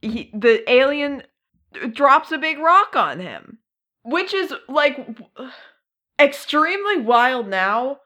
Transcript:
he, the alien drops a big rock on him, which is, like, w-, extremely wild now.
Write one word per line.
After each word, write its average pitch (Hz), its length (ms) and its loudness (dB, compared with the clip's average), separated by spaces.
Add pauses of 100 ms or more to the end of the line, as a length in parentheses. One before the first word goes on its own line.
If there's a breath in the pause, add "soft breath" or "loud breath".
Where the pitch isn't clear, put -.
he, 226 320 -8
the 226 360 2
alien 277 520 2 (680)
drops 285 400 2
a 311 60 -4
big 311 200 -4
rock 339 380 2
on 156 240 -2
him, 160 380 -16 (440)
which 349 320 -4
is, 381 180 -2 (160)
like, 294 280 2 (100)
w-, 247 440 -18 (680 loud breath)
extremely 330 800 0
wild 240 500 0
now. 208 580 -2